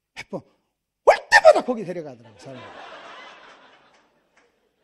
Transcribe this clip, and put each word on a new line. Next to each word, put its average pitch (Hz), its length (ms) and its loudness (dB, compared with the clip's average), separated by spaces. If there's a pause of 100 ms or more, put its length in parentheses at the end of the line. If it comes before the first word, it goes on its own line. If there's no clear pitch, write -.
(140)
몇 - 140 -16
번, 180 140 -10
올 - 720 -2 (160)
때마다 640 340 6
거기 226 180 -6
데려가더라고요, 139 560 -12
사람을. 127 300 -18 (2250)